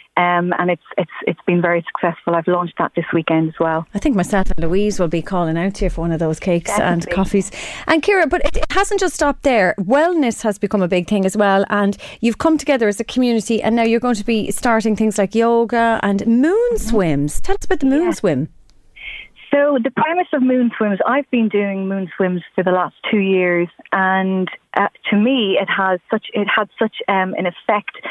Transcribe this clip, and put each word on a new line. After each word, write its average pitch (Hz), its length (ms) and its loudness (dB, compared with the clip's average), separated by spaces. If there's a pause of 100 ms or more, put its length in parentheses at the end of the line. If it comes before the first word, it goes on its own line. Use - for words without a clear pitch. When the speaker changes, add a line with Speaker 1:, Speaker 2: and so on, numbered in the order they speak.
(180)
Speaker 1:
Um, 175 400 2
and 180 140 0
it's, 175 100 -4 (160)
it's, - 140 -4 (160)
it's 170 180 -4
been 175 160 2
very 170 240 0
successful. - 500 -2
I've 165 120 -2
launched 180 300 -2
that - 180 -2
this 170 80 -2 (100)
weekend 160 360 0
as 156 100 -10
well. 160 340 0
Speaker 2:
I 202 60 -6
think 285 160 0
myself 185 340 2
and - 160 4
Louise 196 320 0
will 180 120 0
be 165 120 -2
calling 165 360 -2
out 190 180 -2
to - 100 -2
you - 40 0
for - 100 -4
one 170 140 -2
of 160 60 -2
those 160 200 -2
cakes 170 320 -2
and 175 300 0
Speaker 1:
Definitely. - 140 -8
Speaker 2:
coffees. 190 360 0 (340)
And 320 160 2
Ciara, 381 240 2
but 285 200 0
it, - 100 0
it - 160 0
hasn't 392 300 0
just 359 140 0
stopped 285 280 -2
there. 226 340 2
Wellness 277 680 0
has 208 140 -2
become 202 240 -2
a 180 60 2
big 180 220 -2
thing 196 160 0
as 190 100 -2
well. 202 340 2
And 202 280 0 (240)
you've 220 160 0
come 320 200 2
together 262 300 0
as 208 140 0
a - 20 -8
community, 233 580 0
and 220 140 0
now 233 80 2
you're 226 160 2
going 240 160 0
to 202 80 -4
be 214 280 -2
starting 220 440 0
things 214 220 0
like 196 180 0
yoga 233 680 2
and 196 240 0
moon 254 300 4
Speaker 1:
Mm-hmm. 480 220 0
Speaker 2:
swims. 160 640 0
Tell - 140 4
us - 100 -6
about 370 160 0
the 277 40 2
moon 277 200 2
Speaker 1:
Yeah. 339 60 0
Speaker 2:
swim. 156 360 0 (1040)
Speaker 1:
So 285 300 2
the 254 100 -2
premise 339 420 0
of 285 80 0
moon 254 360 2
swims, 202 300 0
I've 269 240 0
been 226 160 2
doing 196 400 -2
moon 190 300 -4
swims 180 240 0 (140)
for 185 80 0
the 180 80 0
last 180 240 -2 (140)
two 214 100 2
years, 180 500 2 (240)
and, 190 560 0 (260)
uh, - 120 0 (220)
to 214 60 2
me, 214 460 2
it 190 80 -2
has 190 320 0 (100)
such, 220 220 -2
it 202 200 -2
had 208 140 0 (100)
such, 220 180 -2 (120)
um, 190 300 0
an 190 80 -2
effect, 208 500 -4 (160)